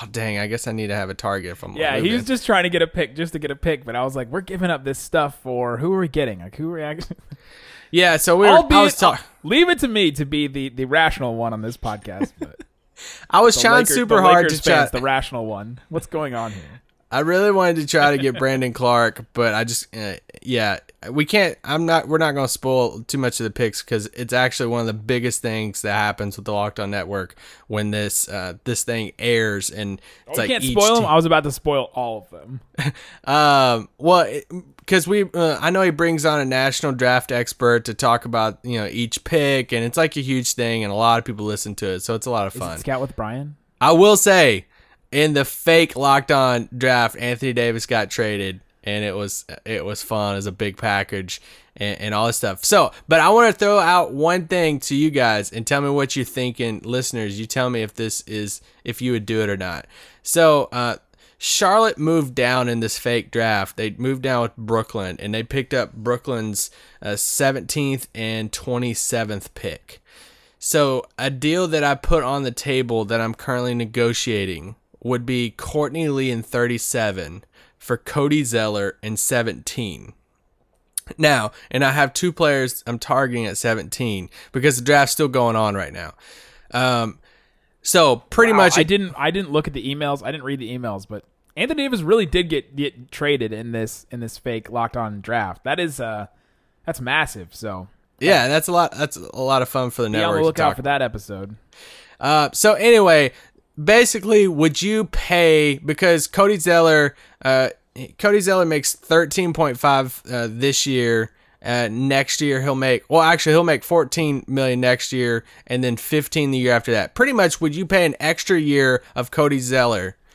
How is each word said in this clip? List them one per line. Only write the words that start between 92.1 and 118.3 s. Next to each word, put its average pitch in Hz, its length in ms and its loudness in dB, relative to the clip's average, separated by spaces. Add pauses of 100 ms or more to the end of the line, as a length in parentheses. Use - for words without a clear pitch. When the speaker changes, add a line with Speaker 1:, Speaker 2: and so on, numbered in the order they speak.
Speaker 2:
did 165 240 -2
get, 135 260 -6
get 135 340 -8
traded 135 420 -2
in 117 200 -10
this, 113 380 -8
in 120 100 -12
this 113 160 -12
fake 113 340 -10
Locked 117 260 -4
On 107 260 -6
draft. 107 420 -4
That 156 160 -2
is, 160 180 -6
uh, 110 280 -8 (580)
that's - 160 -8
massive. 123 540 -2
So 95 340 -12 (320)
Speaker 1:
Yeah, 139 280 4
that's 156 200 0
a 180 40 -4
lot. 170 200 2
That's 147 240 -6
a - 240 -12
lot 131 220 2
of 123 60 -2
fun 127 220 -2
for 123 120 -4
the 110 80 0
Speaker 2:
be 110 60 -2
on - 40 2
the 170 60 2
Speaker 1:
network 170 140 2
to 160 60 4
Speaker 2:
lookout 156 240 2
Speaker 1:
talk - 60 -4
Speaker 2:
for 127 60 -10
that 139 200 0
episode. 104 540 -8 (600)
Speaker 1:
Uh, 147 340 2
so 214 220 4
anyway, 185 580 6 (500)
basically, 208 680 6
would 156 340 2
you 214 220 0
pay, 160 760 2
because 156 480 2
Cody 202 320 4
Zeller, 160 560 4 (300)
uh, 131 260 4 (480)
Cody 208 220 4
Zeller 185 240 2
makes 156 300 -2
thirteen 170 580 0
point 143 260 -2
five, 135 520 0
uh, 117 200 -4
this 131 360 -2
year. 117 460 0 (280)
Uh, 120 300 -2
next 135 500 -2
year 139 220 0
he'll 139 140 -2
make, 131 340 0
well, 160 100 6
actually 160 320 2
he'll 170 120 6
make 151 180 0
fourteen 151 640 0
million 131 340 0
next 123 320 0
year, 120 320 -2 (220)
and 127 160 -4
then 120 140 0
fifteen 147 560 -2
the 131 60 0
year 123 140 2
after 117 200 0
that. 104 220 -2
Pretty 269 180 2
much, 190 280 2
would 151 140 -2
you 180 100 -6
pay 180 220 4
an 143 140 0
extra 165 400 0